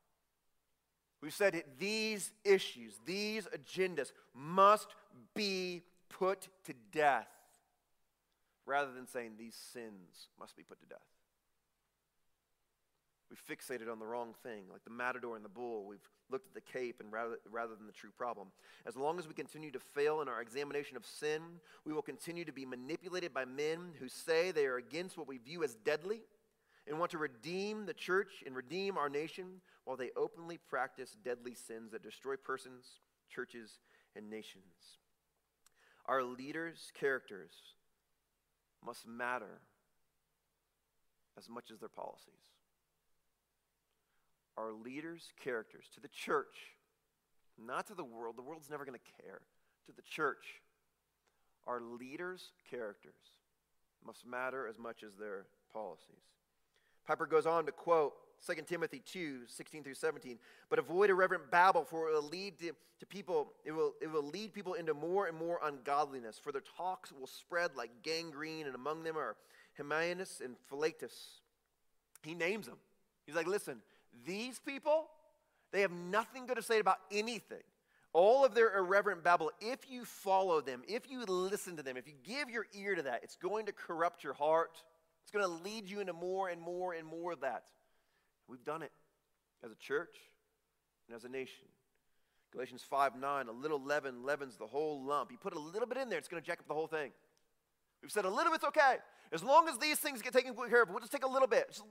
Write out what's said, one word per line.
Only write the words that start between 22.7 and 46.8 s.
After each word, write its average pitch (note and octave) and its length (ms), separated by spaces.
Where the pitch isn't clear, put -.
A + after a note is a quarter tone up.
by C3 100
men D#3 540
who C3 100
say E3 440
they D3+ 140
are B2+ 100
against D3+ 420
what D#3 80
we C3+ 120
view D#3 260
as A#2+ 100
deadly D#3+ 460
and D3+ 140
want E3+ 100
to E3+ 80
redeem F3 640
the E3 100
church G3 520
and C3 80
redeem E3+ 420
our C#3+ 120
nation F3+ 520
while C3 120
they B2 200
openly E3 400
practice B2+ 680
deadly A#2+ 300
sins A2+ 360
that G2+ 140
destroy C3 320
persons, B2+ 640
churches, A#2+ 520
and G#2+ 160
nations. F#2+ 720
Our C3 160
leaders' D3 760
characters A#2+ 520
must A#2+ 200
matter A2+ 580
as G#2 120
much A#2 240
as G#2 80
their A2 80
policies. - 460
Our A2 160
leaders' C#3+ 600
characters A#2 400
to - 60
the C#3+ 80
church, - 680